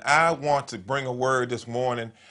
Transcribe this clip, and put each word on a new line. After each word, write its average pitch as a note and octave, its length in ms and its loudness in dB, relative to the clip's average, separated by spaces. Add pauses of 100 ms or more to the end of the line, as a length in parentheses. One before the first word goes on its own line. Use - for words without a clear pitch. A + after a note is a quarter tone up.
I D#3+ 260 6
want C#3+ 380 0
to A#2 80 -10
bring C3 280 -4
a B2+ 60 -4
word B2+ 380 2
this A#2 180 -6
morning, A#2+ 460 -2 (180)